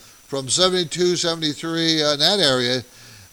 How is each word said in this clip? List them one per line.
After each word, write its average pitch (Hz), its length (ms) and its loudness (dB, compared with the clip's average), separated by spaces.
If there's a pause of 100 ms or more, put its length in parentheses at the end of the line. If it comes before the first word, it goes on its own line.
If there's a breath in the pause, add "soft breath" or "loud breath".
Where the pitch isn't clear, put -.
(260 loud breath)
from 135 220 -8
seventy-two, 180 680 0
seventy-three, 165 840 -2
uh, 147 120 2
in 139 60 -4
that 190 200 2
area, 127 420 2 (500 loud breath)